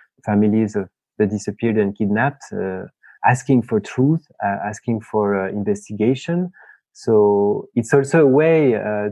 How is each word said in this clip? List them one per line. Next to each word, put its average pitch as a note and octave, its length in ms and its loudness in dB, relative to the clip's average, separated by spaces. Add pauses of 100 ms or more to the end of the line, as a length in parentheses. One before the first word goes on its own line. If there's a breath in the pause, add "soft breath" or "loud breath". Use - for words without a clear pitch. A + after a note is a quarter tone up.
(260 loud breath)
families G#2+ 500 0
of G2 140 -6 (300)
the G#2+ 80 2
disappeared G#2 500 -4
and G2+ 180 0
kidnapped, A2+ 560 -2
uh, F#2+ 340 -8 (380 soft breath)
asking B2 380 2
for A2 180 -2
truth, D3 460 0 (180)
uh, G2+ 220 -2
asking A2 360 -6
for, G2+ 440 -2
uh, - 40 -4
investigation. G#2+ 1000 -2 (420 loud breath)
So G#2 840 0
it's A#2 180 -2
also C#3+ 300 4
a C#3 40 6
way, D3+ 460 4
uh, G#2 380 -4